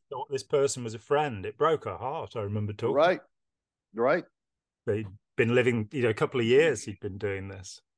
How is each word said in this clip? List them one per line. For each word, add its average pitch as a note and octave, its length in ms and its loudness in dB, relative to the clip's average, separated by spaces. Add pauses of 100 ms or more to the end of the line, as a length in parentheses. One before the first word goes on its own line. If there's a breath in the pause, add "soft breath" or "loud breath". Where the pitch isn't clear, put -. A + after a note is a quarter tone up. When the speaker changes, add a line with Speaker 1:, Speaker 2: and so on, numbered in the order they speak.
(120)
Speaker 1:
thought C#3 180 -10
this C3+ 140 -6
person C#3 400 0
was A2+ 120 -8
a A2+ 40 -12
friend." C#3 460 0
It G#2+ 120 -10
broke D#3 280 2
her F#2+ 120 -6
heart. B2+ 380 -8
I A#2 60 -6
remember G#2 320 -4
talking. A#2 220 -2
Speaker 2:
Right. E3 260 2 (720)
Right. C3 320 2 (600)
Speaker 1:
They'd G#2+ 220 -2 (300)
been A#2 180 4
living, A#2+ 360 2
you C3+ 120 -2
know, A#2 60 4
a A2 40 2
couple C#3+ 260 -2
of A2+ 60 2
years C3+ 380 4
he'd G#2 160 -12
been G2+ 180 -10
doing G2 320 -6
this. F#2+ 320 -16 (160)